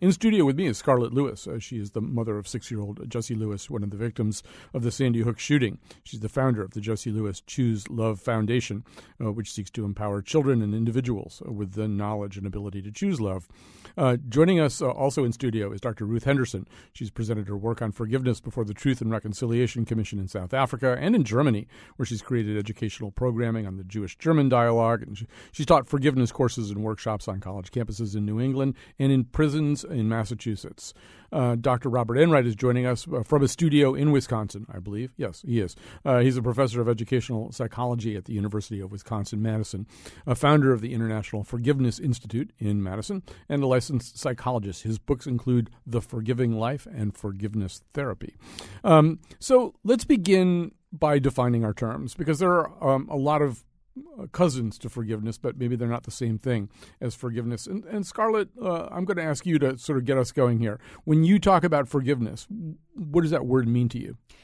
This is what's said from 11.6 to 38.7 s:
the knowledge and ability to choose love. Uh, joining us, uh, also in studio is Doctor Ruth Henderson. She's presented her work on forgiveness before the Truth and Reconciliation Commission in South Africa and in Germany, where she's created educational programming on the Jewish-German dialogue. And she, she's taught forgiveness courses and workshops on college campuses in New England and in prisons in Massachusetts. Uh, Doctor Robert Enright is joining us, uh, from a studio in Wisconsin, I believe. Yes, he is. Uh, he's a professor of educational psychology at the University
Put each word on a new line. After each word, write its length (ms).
the 160
knowledge 480
and 100
ability 360
to 100
choose 260
love. 300
Uh, 220
joining 320
us, 220
uh, 60
also 360
in 80
studio 400
is 80
Doctor 240
Ruth 200
Henderson. 440
She's 180
presented 380
her 80
work 240
on 120
forgiveness 480
before 240
the 100
Truth 260
and 100
Reconciliation 760
Commission 320
in 100
South 240
Africa 460
and 160
in 80
Germany, 460
where 100
she's 160
created 340
educational 560
programming 540
on 100
the 80
Jewish-German 640
dialogue. 540
And 160
she, 80
she's 140
taught 200
forgiveness 460
courses 380
and 120
workshops 460
on 120
college 300
campuses 460
in 80
New 160
England 340
and 140
in 120
prisons 600
in 240
Massachusetts. 840
Uh, 240
Doctor 340
Robert 300
Enright 280
is 80
joining 300
us, 240
uh, 140
from 200
a 60
studio 460
in 160
Wisconsin, 640
I 80
believe. 360
Yes, 300
he 140
is. 160
Uh, 140
he's 180
a 60
professor 380
of 80
educational 640
psychology 640
at 100
the 80
University 460